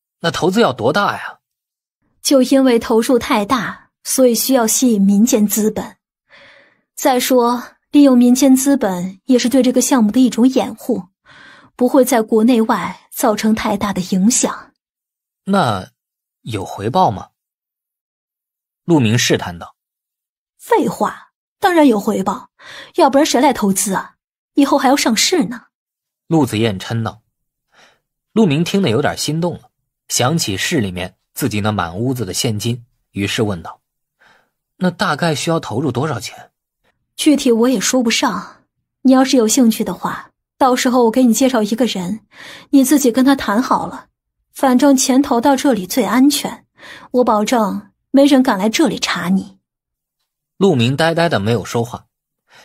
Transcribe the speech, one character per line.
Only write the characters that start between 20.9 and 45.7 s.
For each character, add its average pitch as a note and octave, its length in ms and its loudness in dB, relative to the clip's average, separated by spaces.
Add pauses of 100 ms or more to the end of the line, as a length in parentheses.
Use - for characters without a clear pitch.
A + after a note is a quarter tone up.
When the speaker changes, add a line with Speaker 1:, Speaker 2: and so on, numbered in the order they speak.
Speaker 2:
当 F#4 160 0
然 D#4 120 6
有 A3 140 4
回 G3+ 220 -4
报， F#3+ 260 -8 (460)
要 D4+ 160 4
不 C4+ 80 2
然 D4+ 80 4
谁 C#4+ 120 -2
来 C#4+ 140 2
投 G3 180 -2
资 F#3+ 220 -4
啊？ - 220 -8 (400)
以 C#4+ 100 4
后 C#4 140 2
还 C4+ 100 0
要 C4+ 80 4
上 C4 180 -2
市 C4+ 300 0
呢。 A#3 220 -10 (600)
Speaker 1:
陆 D#3+ 200 2
子 A2 100 -6
燕 G#2 240 -2
嗔 A2+ 220 -6
道。 - 180 -10 (1120)
陆 A3 140 2
明 D3+ 180 0
听 G3 160 -2
得 F3+ 80 0
有 A#2+ 140 0
点 F#2+ 160 -4
心 D3+ 200 -4
动 E3+ 200 -4
了， - 120 -20 (380)
想 C#3 300 -2
起 G2 180 -4
市 D3+ 240 -4
里 G2+ 100 -4
面 F2+ 240 -10 (200)
自 D3 120 -6
己 G#2+ 140 -4
那 G#2 100 -2
满 F2 280 -6
屋 B2+ 160 -4
子 A#2+ 100 -8
的 F2+ 80 -8
现 G#2+ 260 -4
金， A#2+ 240 -6 (280)
于 G2 160 -4
是 - 160 -4
问 F#2+ 200 -4
道 - 200 -20 (960)
：“那 F3+ 120 -2
大 F3 240 -4
概 D#3+ 200 -2
需 - 160 -4
要 E3 100 0
投 - 180 -8
入 C#3+ 140 -2
多 C3+ 160 -4
少 B2 100 -6
钱？” - 340 -16 (640)
Speaker 2:
具 D4 200 2
体 B3 160 0
我 A3+ 160 2
也 B3+ 100 0
说 B3+ 240 -2
不 A3+ 80 0
上， - 540 -6 (380)
你 B3+ 100 4
要 C4 100 6
是 C4+ 140 2
有 A#3 100 4
兴 A3+ 240 4
趣 A3 140 -4
的 G3 80 -8
话， - 380 -10 (260)
到 B3+ 180 2
时 B3+ 140 -2
候 B3 160 2
我 A3+ 60 2
给 B3+ 140 2
你 A3+ 100 4
介 C4 160 0
绍 A#3 120 0
一 G#3+ 120 -2
个 A#3+ 100 -2
人， G3+ 420 -6 (440)
你 C4+ 120 4
自 C#4+ 160 2
己 B3+ 140 2
跟 C4 140 0
他 C#4 100 4
谈 A3+ 260 -2
好 - 240 -2
了。 - 220 -16 (440)
反 B3+ 260 2
正 C#4 180 4
钱 C4 240 2
投 B3 200 0
到 C#4 160 2
这 C4+ 160 0